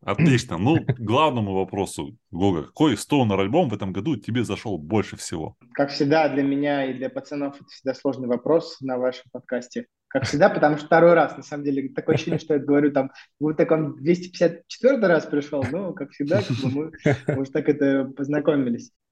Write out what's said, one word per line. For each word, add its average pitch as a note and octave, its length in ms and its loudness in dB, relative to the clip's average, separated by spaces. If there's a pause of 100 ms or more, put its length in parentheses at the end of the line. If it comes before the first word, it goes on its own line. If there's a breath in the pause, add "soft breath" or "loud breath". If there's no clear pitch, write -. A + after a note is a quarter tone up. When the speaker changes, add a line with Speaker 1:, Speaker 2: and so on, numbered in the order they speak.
Speaker 1:
Отлично. A#2+ 540 2
Ну, C#3+ 280 2
к B2+ 140 0
главному A#2 540 0
вопросу, F#2 640 -4 (140)
Гога, E2+ 340 0
какой D3+ 320 2
стоунер-альбом A#2+ 720 2
в G#2+ 60 -4
этом G2 180 -6
году A#2 240 -4
тебе A2+ 280 -4
зашел F#2+ 340 -6
больше F#2+ 380 -2
всего? - 400 -10 (180)
Speaker 2:
Как C#3 160 0
всегда, D3+ 380 2
для C3+ 140 -2
меня C#3 440 0
и C3 80 -6
для B2+ 160 -6
пацанов C#3 460 -8
это - 140 -20
всегда C3 240 -6
сложный B2+ 340 -4
вопрос C#3+ 520 -2
на C3 180 -4
вашем B2+ 340 -4
подкасте. A#2+ 540 -8 (220)
Как C3 160 -2
всегда, F3 240 4
потому D#3 300 2
что - 80 -12
второй E3+ 280 6
раз, D3+ 220 2
на C#3 60 -14
самом C#3+ 220 -10
деле, C3+ 260 -2
такое - 240 0
ощущение, D#3+ 260 -2
что - 140 -2
я C#3+ 60 2
говорю, C#3+ 320 2
там, C3+ 180 0 (300 loud breath)
вот D3+ 180 -2
так D#3 120 4
он D#3 260 0
двести F3 340 0
пятьдесят - 380 -2
четвертый A#3 400 2
раз D#3 180 2
пришел, C#3+ 420 -4
но, F3 240 -6
как - 200 -12
всегда, E3 300 0
как C#3 160 -4
бы C3 120 -2
мы D3+ 220 -4
Speaker 3:
<laughs> - 420 -2
Speaker 2:
уже C3+ 160 -4
так D3+ 180 -4
это C#3 360 2 (120)
познакомились. C#3 760 -2 (200)